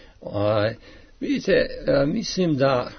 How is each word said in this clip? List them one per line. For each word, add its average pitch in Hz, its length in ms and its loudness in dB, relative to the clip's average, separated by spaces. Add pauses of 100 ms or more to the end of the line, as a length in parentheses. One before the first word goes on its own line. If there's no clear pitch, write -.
(220)
A, 104 480 0 (500)
vidite, 247 320 -2
e, 143 540 2
mislim 175 500 0
da, 127 420 2